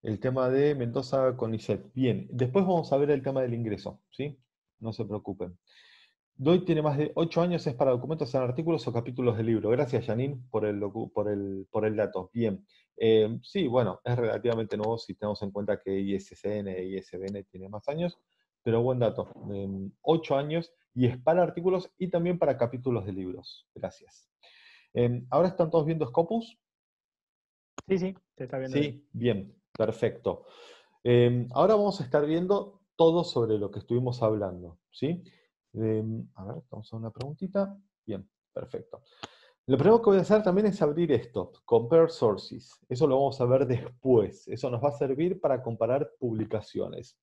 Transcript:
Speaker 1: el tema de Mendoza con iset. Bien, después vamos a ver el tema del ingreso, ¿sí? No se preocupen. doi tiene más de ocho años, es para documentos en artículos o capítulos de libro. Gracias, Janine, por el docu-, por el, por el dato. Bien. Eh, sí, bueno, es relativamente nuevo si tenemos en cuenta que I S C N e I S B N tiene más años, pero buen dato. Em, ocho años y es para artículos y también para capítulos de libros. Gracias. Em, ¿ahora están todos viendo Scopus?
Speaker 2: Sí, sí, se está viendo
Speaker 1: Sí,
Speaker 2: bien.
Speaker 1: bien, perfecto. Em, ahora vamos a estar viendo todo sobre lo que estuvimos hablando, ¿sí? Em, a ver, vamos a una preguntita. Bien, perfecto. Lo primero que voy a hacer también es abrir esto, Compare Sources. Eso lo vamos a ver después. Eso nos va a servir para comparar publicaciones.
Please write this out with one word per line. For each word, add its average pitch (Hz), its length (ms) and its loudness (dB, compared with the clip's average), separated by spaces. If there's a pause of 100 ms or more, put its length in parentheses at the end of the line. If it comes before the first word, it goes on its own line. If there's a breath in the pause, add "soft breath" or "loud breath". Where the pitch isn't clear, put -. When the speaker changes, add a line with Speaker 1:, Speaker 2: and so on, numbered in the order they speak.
Speaker 1:
el 107 180 -4
tema 131 280 0
de 143 260 4
Mendoza 131 600 0
con 113 180 -4
iset. 107 380 -4
Bien, 127 400 0
después 127 320 2
vamos 175 280 0
a - 40 4
ver 143 140 2
el 139 120 2
tema 135 200 -2
del 123 120 -2
ingreso, 104 460 -6 (100)
¿sí? 143 300 -10 (380)
No 110 160 -8
se 113 100 -6
preocupen. 95 540 -8 (760 soft breath)
doi 175 300 2
tiene 160 160 2
más 147 160 0
de 151 180 -2
ocho 165 280 0
años, 175 240 -2
es 131 80 -4
para 135 160 2
documentos 135 440 -2
en 131 60 2
artículos 156 480 -2
o 113 40 -6
capítulos 123 440 -2
de 113 80 -2
libro. 110 240 0
Gracias, 123 380 0
Janine, 127 440 -4
por 107 140 0
el 104 160 -2
docu-, 101 320 -6
por 104 160 -2
el, 98 420 -4
por 107 140 -2
el 107 100 0
dato. 95 380 -2
Bien. 110 340 -2 (360 soft breath)
Eh, 110 400 6
sí, 185 240 -2
bueno, 117 380 2
es 120 120 0
relativamente 113 600 -2
nuevo 110 220 -2
si 98 160 -12
tenemos 104 280 -6
en 98 100 -8
cuenta 104 260 -2
que 98 200 -4
I 98 180 -2
S 95 180 -10
C 104 240 -6
N 101 120 -6
e 92 140 -6
I 95 140 -8
S - 180 -14
B 95 120 -8
N 101 160 -10
tiene 92 240 -18
más 104 200 -10
años, 170 300 -6 (440)
pero 117 200 2
buen 127 160 0
dato. 107 320 0 (180)
Em, 98 420 -8 (120)
ocho 160 340 2
años 151 360 -4 (200)
y 123 140 2
es 123 100 2
para 170 260 2
artículos 180 560 0
y 180 100 -4
también 175 300 0
para 139 200 2
capítulos 123 480 -2
de 101 60 -6
libros. 92 600 -10
Gracias. - 540 -12 (640 soft breath)
Em, 120 380 0
¿ahora 170 180 4
están 170 220 0
todos 160 160 2
viendo 160 220 -2
Scopus? 220 500 -2 (1300)
Speaker 2:
Sí, 190 100 2
sí, 185 160 -4 (220)
se 135 80 -8
está 131 140 -8
viendo 131 180 -4
Speaker 1:
Sí, 147 60 4
Speaker 2:
bien. 143 300 -6
Speaker 1:
bien, 113 440 -2 (160)
perfecto. 107 720 -2 (580 loud breath)
Em, 120 500 4
ahora 190 240 4
vamos 202 260 0
a - 20 -4
estar 147 220 2
viendo 185 560 0 (140)
todo 165 280 6
sobre 110 320 0
lo 101 140 -2
que - 80 -10
estuvimos 123 440 -2
hablando, 90 560 -2 (120)
¿sí? 170 340 -4 (480 soft breath)
Em, 110 640 -4
a 95 100 -16
ver, 107 240 -12
vamos - 240 -14
a 113 40 -12
una 113 140 -8
preguntita. 190 640 -6 (300)
Bien, 98 240 -10 (240)
perfecto. - 500 -12 (640 loud breath)
Lo 131 100 4
primero 220 260 6
que 214 80 6
voy 196 80 6
a 175 40 4
hacer 208 200 4
también 190 240 2
es 185 160 0
abrir 151 300 2
esto, 107 400 -2 (120)
Compare 156 440 4
Sources. - 720 -2 (100)
Eso 127 180 2
lo 131 100 4
vamos 135 240 0
a 123 40 4
ver 127 220 4
después. 120 840 2
Eso 120 200 -6
nos 120 140 -4
va 143 60 2
a 147 40 0
servir 156 480 -2
para 135 220 0
comparar 117 560 -2
publicaciones. 110 1040 -6